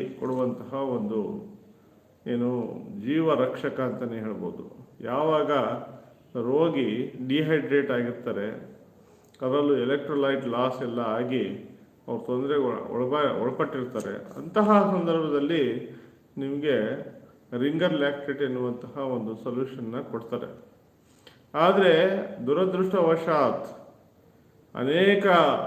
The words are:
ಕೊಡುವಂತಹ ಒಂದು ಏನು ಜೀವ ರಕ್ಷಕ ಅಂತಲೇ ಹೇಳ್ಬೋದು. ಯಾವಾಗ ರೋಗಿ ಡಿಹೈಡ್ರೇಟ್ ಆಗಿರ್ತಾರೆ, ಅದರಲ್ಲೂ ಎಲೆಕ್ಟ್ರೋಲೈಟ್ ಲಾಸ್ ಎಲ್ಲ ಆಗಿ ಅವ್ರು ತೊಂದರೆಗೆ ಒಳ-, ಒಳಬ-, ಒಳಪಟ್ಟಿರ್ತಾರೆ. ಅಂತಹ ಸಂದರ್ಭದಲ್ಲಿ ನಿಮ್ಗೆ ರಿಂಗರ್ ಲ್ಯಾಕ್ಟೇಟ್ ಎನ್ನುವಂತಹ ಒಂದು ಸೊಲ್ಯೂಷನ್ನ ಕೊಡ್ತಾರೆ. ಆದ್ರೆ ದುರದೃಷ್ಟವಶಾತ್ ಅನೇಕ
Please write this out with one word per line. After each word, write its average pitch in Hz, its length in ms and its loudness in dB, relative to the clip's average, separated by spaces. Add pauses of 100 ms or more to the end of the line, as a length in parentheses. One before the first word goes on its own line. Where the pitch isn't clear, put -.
(200)
ಕೊಡುವಂತಹ 127 540 -2
ಒಂದು 113 460 -2 (1040)
ಏನು 120 240 -2 (500)
ಜೀವ 151 340 2
ರಕ್ಷಕ 131 460 -2
ಅಂತಲೇ 117 400 -4
ಹೇಳ್ಬೋದು. 104 440 -8 (360)
ಯಾವಾಗ 147 520 0 (1000)
ರೋಗಿ 143 380 2 (400)
ಡಿಹೈಡ್ರೇಟ್ 143 600 2
ಆಗಿರ್ತಾರೆ, 117 580 -2 (960)
ಅದರಲ್ಲೂ 143 340 2
ಎಲೆಕ್ಟ್ರೋಲೈಟ್ 135 680 0
ಲಾಸ್ 123 360 0
ಎಲ್ಲ 117 180 -4
ಆಗಿ 117 720 -2 (360)
ಅವ್ರು 117 180 -6
ತೊಂದರೆಗೆ 139 340 0
ಒಳ-, 123 300 -2
ಒಳಬ-, 131 520 0
ಒಳಪಟ್ಟಿರ್ತಾರೆ. - 920 -4
ಅಂತಹ 196 640 4
ಸಂದರ್ಭದಲ್ಲಿ 151 960 0 (440)
ನಿಮ್ಗೆ 139 680 0 (580)
ರಿಂಗರ್ 160 320 2
ಲ್ಯಾಕ್ಟೇಟ್ 143 480 -2
ಎನ್ನುವಂತಹ 123 560 -4
ಒಂದು 117 380 -4
ಸೊಲ್ಯೂಷನ್ನ 127 640 -6
ಕೊಡ್ತಾರೆ. - 760 -10 (800)
ಆದ್ರೆ 180 380 6 (540)
ದುರದೃಷ್ಟವಶಾತ್ 170 1200 2 (1080)
ಅನೇಕ 190 520 4 (400)